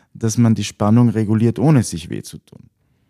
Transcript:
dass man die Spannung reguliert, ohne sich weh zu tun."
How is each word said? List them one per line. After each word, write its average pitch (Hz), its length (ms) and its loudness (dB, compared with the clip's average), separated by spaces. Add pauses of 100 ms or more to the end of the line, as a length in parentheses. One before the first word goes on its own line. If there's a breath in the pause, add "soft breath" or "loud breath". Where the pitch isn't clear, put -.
(140 soft breath)
dass 110 240 -4
man 113 160 4
die 104 100 -4
Spannung 113 460 2
reguliert, 110 480 0
ohne 131 240 4
sich 82 260 -8
weh - 140 -10
zu - 160 -18
tun." - 320 -20 (380)